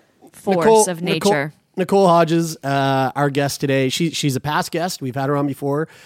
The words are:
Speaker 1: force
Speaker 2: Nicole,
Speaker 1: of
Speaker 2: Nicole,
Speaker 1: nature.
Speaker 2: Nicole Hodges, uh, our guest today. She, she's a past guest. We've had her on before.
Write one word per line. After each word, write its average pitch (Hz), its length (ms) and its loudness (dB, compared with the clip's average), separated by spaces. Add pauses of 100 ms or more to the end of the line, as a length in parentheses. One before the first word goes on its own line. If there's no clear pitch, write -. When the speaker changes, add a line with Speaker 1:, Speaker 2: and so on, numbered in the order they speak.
(320)
Speaker 1:
force 196 260 -2
Speaker 2:
Nicole, 214 320 4
Speaker 1:
of 165 120 -6
Speaker 2:
Nicole, 175 300 0
Speaker 1:
nature. 151 220 -2 (220)
Speaker 2:
Nicole 190 320 2
Hodges, 170 560 2
uh, 135 520 0
our 143 140 0
guest 139 300 -2
today. 135 300 0
She, 160 220 -2
she's 139 240 -2
a 127 40 -4
past 156 320 -4
guest. 175 300 -6
We've 127 140 -8
had 135 140 -4
her 147 60 0
on 143 120 -2
before. 143 400 -4 (180)